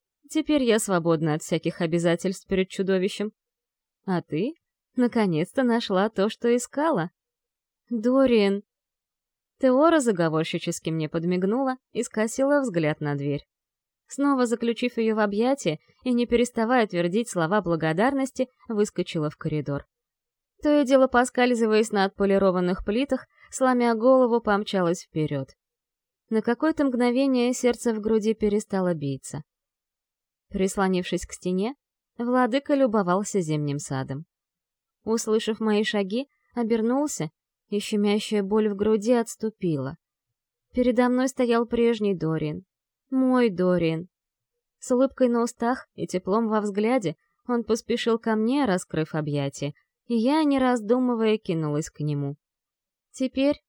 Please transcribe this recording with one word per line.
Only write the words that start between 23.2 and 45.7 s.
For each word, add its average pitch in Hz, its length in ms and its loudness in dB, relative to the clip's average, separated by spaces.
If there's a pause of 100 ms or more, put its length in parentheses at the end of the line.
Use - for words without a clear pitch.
сломя 247 440 2
голову, 233 460 4
помчалась 202 640 0
вперед. 147 460 -4 (800)
На 220 100 0
какое-то 294 440 0
мгновение 247 680 2
сердце 240 400 -2
в 220 80 -6
груди 214 340 0
перестало 202 600 -2
биться. 143 480 -8 (1080)
Прислонившись 190 800 -2
к - 60 -20
стене, 190 420 -4 (440)
владыка 254 560 0
любовался 208 640 2
зимним 151 380 -2
садом. 135 460 -6 (800)
Услышав 220 560 -2
мои 214 240 2
шаги, 208 420 -2 (280)
обернулся, 233 760 -2 (380)
и 202 100 -4
щемящая 208 640 0
боль 214 260 0
в 202 60 -4
груди 214 380 2
отступила. 170 840 -2 (760)
Передо 247 360 2
мной 254 200 0
стоял 233 380 0
прежний 233 480 0
Дориан. 160 500 -4 (460)
Мой 254 380 2
Дориан. 175 600 0 (720)
С - 100 -10
улыбкой 262 380 2
на 233 140 0
устах 240 520 -4